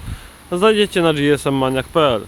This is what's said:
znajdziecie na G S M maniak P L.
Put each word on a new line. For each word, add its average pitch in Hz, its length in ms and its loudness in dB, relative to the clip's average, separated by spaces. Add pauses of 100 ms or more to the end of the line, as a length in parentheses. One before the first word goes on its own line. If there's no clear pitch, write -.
(520)
znajdziecie 202 500 0
na 165 120 2
G 147 200 2
S 139 140 -4
M 139 80 0
maniak 131 320 -2
P - 120 -2
L. 127 280 2